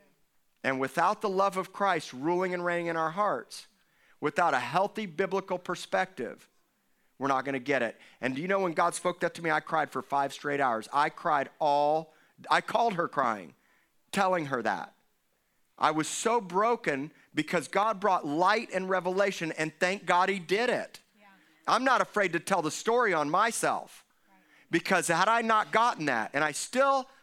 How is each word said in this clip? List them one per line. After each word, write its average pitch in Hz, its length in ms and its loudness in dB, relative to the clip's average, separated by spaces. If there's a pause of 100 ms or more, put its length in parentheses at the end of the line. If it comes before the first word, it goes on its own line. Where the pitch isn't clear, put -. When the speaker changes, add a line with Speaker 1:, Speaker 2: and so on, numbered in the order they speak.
(640)
Speaker 1:
And 131 160 0
without 170 400 0
the 220 80 -4
love 190 280 0
of 185 160 -6
Christ 185 400 -2
ruling 175 400 -2
and 175 120 -4
reigning 175 220 -2
in 165 100 -4
our 160 140 0
hearts, 170 560 -4 (520)
without 156 360 0
a 131 40 0
healthy 185 480 -2
biblical 185 520 -4
perspective, 180 920 -6 (680)
we're 135 100 -2
not 131 160 2
gonna 135 140 -4
get 127 240 0
it. 110 180 -4 (200)
And 127 140 -2
do 131 60 -6
you 175 80 -6
know 196 120 2
when 180 120 0
God 170 220 2
spoke - 260 -4
that 170 140 -2
to 175 80 -10
me, 165 80 -2
I 156 100 2
cried 156 300 -2
for 135 120 -6
five 139 300 -2
straight 143 280 -4
hours. 117 300 0
I 147 200 2
cried 147 400 -2 (100)
all, 151 540 2 (360)
I 170 120 4
called 226 320 0
her 165 140 -2
crying, 110 460 -2 (560)
telling 185 360 2
her 135 160 -2
that. 101 320 -2 (840)
I 151 140 2
was 156 160 -2
so 233 320 0
broken 175 720 -2 (240)
because 151 320 -2
God 208 320 0
brought 185 260 2
light 185 480 2
and 185 160 -4
revelation, 185 640 0
and 156 260 -4
thank 190 260 -2
God 180 240 4
he 196 120 -2
did 196 300 0
it. 120 280 -6 (180)
Speaker 2:
Yeah. - 100 -20 (420)
Speaker 1:
I'm 214 160 2
not 254 160 4
afraid 190 320 0
to 165 80 -2
tell 185 220 0
the 156 100 -2
story 226 420 0
on 147 160 0
myself, 175 760 2 (240)
Speaker 2:
Right. - 140 -20 (300)
Speaker 1:
because 170 340 2
had 175 220 4
I 233 140 4
not 220 280 2
gotten 214 360 2
that, 113 280 0
and 139 80 2
I 151 80 2
still, 269 580 0 (140)